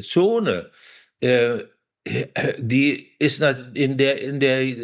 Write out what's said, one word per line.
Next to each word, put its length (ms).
Zone, 680
äh, 380
die 600
ist 200
nat-, 360
in 220
der, 240
in 180
der 260